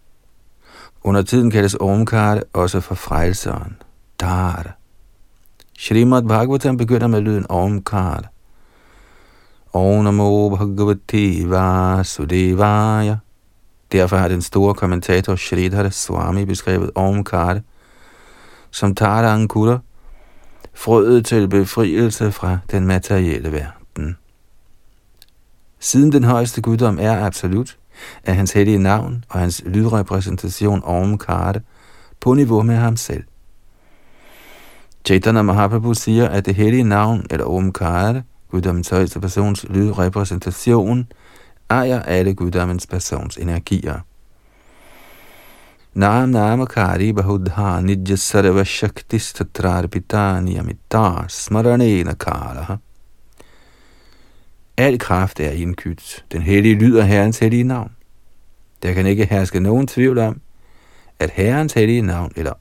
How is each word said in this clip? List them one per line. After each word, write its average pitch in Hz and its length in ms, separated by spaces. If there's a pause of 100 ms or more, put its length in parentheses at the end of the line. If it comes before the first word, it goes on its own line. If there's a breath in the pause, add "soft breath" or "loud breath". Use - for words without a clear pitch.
(1040 loud breath)
Under 98 180
tiden 120 300
kaldes 101 280
Omkar 104 640 (120)
også 90 280
for - 140
frelseren, - 800 (420)
Dar. 90 580 (1000)
Srimad 120 440
Bhagavatam 127 540
begynder 120 300
med 110 140
lyden 104 280
Omkar. 92 840 (1400 soft breath)
"Om 98 300
Namo 104 460
Bhagavate 98 1000
Vasudevaya." 92 1700 (760)
Derfor 92 260
har 92 100
den 90 140
store 98 320
kommentator 92 600
Sridhar 95 540
Swami 90 560
beskrevet 92 500
Omkar 95 640 (1120 soft breath)
som 98 240
Tara 110 380
Ankura, 110 460 (960 soft breath)
frøet 113 520
til 107 220
befrielse 101 840
fra 92 260 (140)
den 95 160
materielle 90 640
verden. 76 640 (1600)
Siden 143 320
den 139 120
højeste 120 380
guddom 113 400
er 107 240
absolut, 95 520 (460 loud breath)
er 95 100
hans 92 180
hellige 101 280
navn 107 500
og 92 100
hans 87 260
lydrepræsentation 95 1200
Omkar 92 760 (600 soft breath)
på 123 140
niveau 117 280
med 117 140
ham 117 220
selv. - 260 (1800 soft breath)
Chaitanya 110 360
Mahaprabhu 104 520
siger, 113 360
at 95 160
det 95 100
hellige 110 280
navn, 104 460
eller 71 160
Omkar, 92 760 (300)
guddommens 87 380
højeste 92 300
persons 101 500
lydrepræsentation, 101 1400 (640 soft breath)
ejer 127 320
alle 92 320
guddommens 90 540
persons - 500
energier. 85 600 (1900 soft breath)
"Nam 107 360
namakari 107 840
bahudha 95 680
nidya 95 340
sarva 98 480
shakti - 560
statrarpita 92 1200
niyamita 92 880
smarane 113 760
nakaraha." 69 720 (2000 soft breath)
Al 127 220
kraft 92 400
er 76 120
indkydt. - 800
Den 82 100
hellige 101 340
lyd 113 220
er 110 60
Herrens 101 360
hellige 117 240
navn. 123 280 (920)
Der 90 100
kan 92 120
ikke 101 200
herske 95 340
nogen 113 280
tvivl 127 300
om, 117 240 (800 soft breath)
at 78 100
Herrens 135 440
hellige 117 280
navn, 87 340
eller 80 260